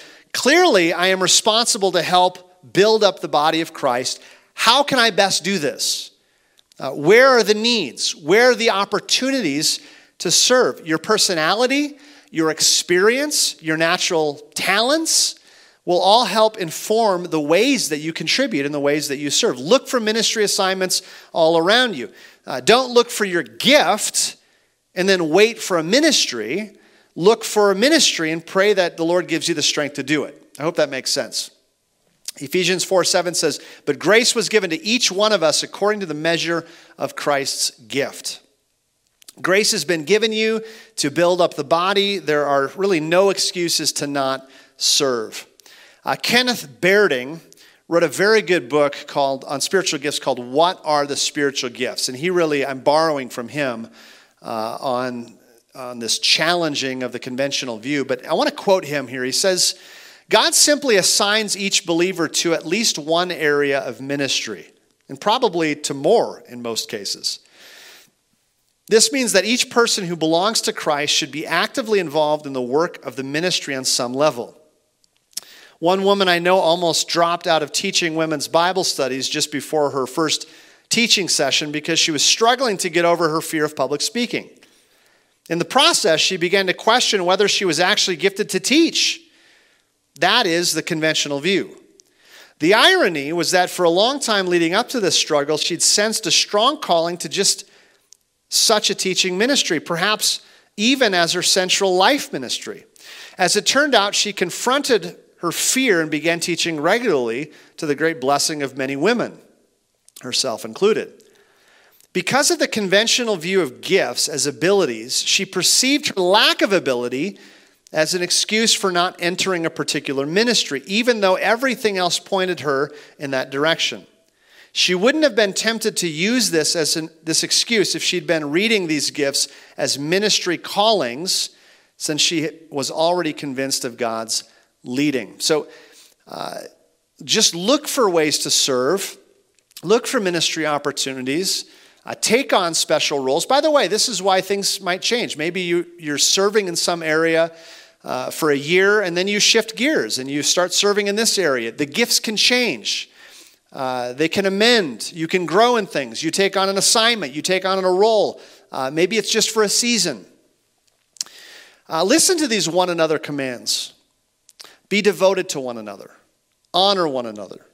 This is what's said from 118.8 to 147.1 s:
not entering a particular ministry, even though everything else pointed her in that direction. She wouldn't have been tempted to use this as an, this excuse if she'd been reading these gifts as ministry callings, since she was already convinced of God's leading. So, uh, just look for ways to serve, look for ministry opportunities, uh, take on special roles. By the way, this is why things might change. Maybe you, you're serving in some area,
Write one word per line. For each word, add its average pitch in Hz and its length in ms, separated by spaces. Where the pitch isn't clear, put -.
not 175 280
entering 175 480
a 156 40
particular 143 540
ministry, 180 640
even 226 340
though 190 140
everything 220 640
else 180 200
pointed 185 420
her 143 300
in 143 140
that 135 180
direction. 143 560
She - 220
wouldn't 262 280
have 254 140
been 208 160
tempted 220 460
to 180 100
use 190 420
this 156 240
as 160 220
an, 160 140
this 160 220
excuse - 500
if 156 80
she'd 170 240
been 156 240
reading 196 360
these 151 240
gifts 139 380
as 135 220
ministry 180 580
callings, 180 920
since 151 240
she 160 260
was 139 200
already 165 440
convinced 135 500
of 117 140
God's 113 460
leading. 127 560
So, - 260
uh, - 300
just 165 320
look 254 320
for 233 200
ways 156 320
to 156 100
serve, 143 680
look 226 240
for 262 140
ministry 170 440
opportunities, 143 1000
uh, 117 100
take 269 380
on 180 200
special 156 460
roles. 139 280
By 269 140
the 311 100
way, 262 180
this 214 200
is 185 140
why 190 180
things 202 400
might 185 220
change. 196 340
Maybe 175 260
you, 170 240
you're 147 200
serving 196 500
in 170 80
some 170 260
area, 160 480